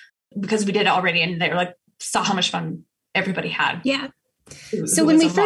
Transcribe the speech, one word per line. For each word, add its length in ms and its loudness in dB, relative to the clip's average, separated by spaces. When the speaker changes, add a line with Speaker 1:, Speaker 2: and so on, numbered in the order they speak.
Speaker 1:
because 260 0
we 60 0
did 120 2
it 40 2
already. 340 2
And 200 -2
they're 140 0
like, 180 -2
saw 240 -2
how 100 0
much 180 0
fun 320 -6
everybody 340 -2
had. 340 -2
Speaker 2:
Yeah. 240 -2
Speaker 1:
Who, 160 -4
Speaker 2:
So 140 2
Speaker 1:
who 60 4
Speaker 2:
when 100 6
Speaker 1:
was 80 8
Speaker 2:
we 40 4
Speaker 1:
a 40 -6
model 120 2